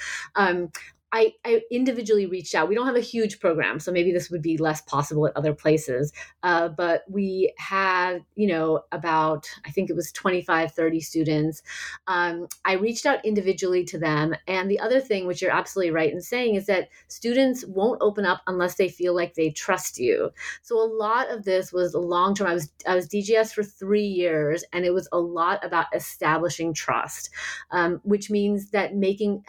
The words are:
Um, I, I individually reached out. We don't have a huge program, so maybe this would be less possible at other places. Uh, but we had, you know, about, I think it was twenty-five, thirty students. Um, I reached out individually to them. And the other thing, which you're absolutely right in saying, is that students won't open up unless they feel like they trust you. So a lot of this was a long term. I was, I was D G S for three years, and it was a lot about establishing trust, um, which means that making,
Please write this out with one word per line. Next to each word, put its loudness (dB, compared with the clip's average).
Um, 2
I, 2
I 2
individually 2
reached -6
out. 4
We 0
don't 0
have 0
a 4
huge -2
program, 0
so -6
maybe 2
this -2
would -4
be 0
less 0
possible 0
at -4
other 0
places. 0
Uh, 2
but 0
we -2
had, 0
you 2
know, 2
about, 0
I -12
think -2
it -4
was -4
twenty-five, 0
thirty 0
students. 0
Um, -2
I 2
reached -2
out 2
individually 0
to -8
them. 0
And -2
the 2
other 2
thing, -2
which -4
you're 2
absolutely 0
right 2
in -6
saying, -2
is -4
that 0
students 0
won't 0
open 2
up 0
unless 0
they 2
feel 0
like -2
they 2
trust -4
you. 2
So -4
a 2
lot 0
of -8
this 0
was 0
a 0
long 2
term. 0
I 2
was, -4
I 2
was 0
D -2
G 0
S 4
for 0
three 0
years, 0
and 0
it 4
was 0
a 2
lot 0
about 0
establishing -2
trust, -4
um, 2
which 0
means 0
that 0
making, 0